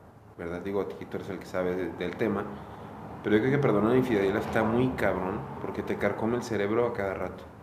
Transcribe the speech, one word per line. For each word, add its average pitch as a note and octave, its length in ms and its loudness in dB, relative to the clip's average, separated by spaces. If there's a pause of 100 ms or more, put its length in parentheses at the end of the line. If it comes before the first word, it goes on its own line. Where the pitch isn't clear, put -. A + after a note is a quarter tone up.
(380)
¿Verdad? F2 240 -6
Digo, G2 180 -2
a F#2+ 80 -2
ti - 160 -10
tú F#2+ 140 -8
eres F2+ 120 -8
el F#2 80 -6
que - 80 -10
sabe F2+ 300 0
de-, F2+ 160 -2
del F2 240 -4
tema. G#2 300 0 (800)
Pero G#2 100 6
yo A2 60 8
creo C3 160 2
que C3+ 40 2
perdonar G#2+ 280 4
una B2+ 80 6
infidelidad G#2 400 4
está A2+ 260 2
muy A#2 280 4
cabrón, F#2+ 500 0 (200)
porque - 220 -4
te G#2 140 -2
carcome A2 400 0
el A2+ 60 -2
cerebro A2 440 2
a A2+ 60 -2
cada G2 200 -2
rato. F#2 300 -6 (200)